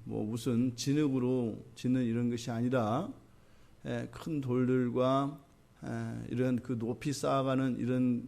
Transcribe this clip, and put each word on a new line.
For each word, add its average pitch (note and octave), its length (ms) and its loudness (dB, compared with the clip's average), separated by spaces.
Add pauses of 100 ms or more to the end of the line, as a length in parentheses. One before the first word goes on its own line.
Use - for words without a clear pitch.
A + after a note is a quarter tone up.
뭐 A2 200 -4
무슨 A#2+ 520 0
진흙으로 B2+ 960 0
짓는 B2+ 300 2
이런 A#2+ 260 0
것이 A#2+ 220 -4
아니라, B2 600 0 (760)
예, A#2+ 240 -4
큰 D#3 280 -6
돌들과, B2+ 1000 2 (440)
예, A#2 460 -6
이런 B2+ 280 2
그 A#2 200 -4
높이 A2+ 340 -2
쌓아가는 C3+ 680 0
이런 B2 480 0